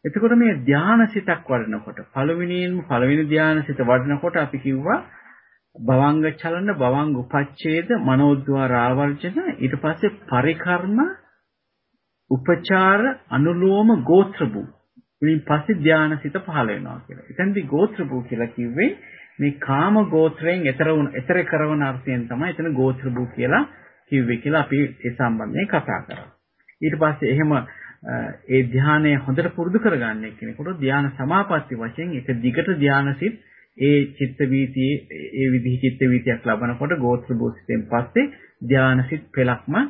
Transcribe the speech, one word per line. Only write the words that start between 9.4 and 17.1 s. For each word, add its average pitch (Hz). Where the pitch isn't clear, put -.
ඊට 131
පස්සේ 165
පරිකර්ම, 175
උපචාර, 185
අනුලෝම, 180
ගෝත්‍ර 175
භූ. 104
ඉතින් 151
පස්සේ 151
ධානසිත 156
පහළ 156
වෙනවා 92
කියලා. -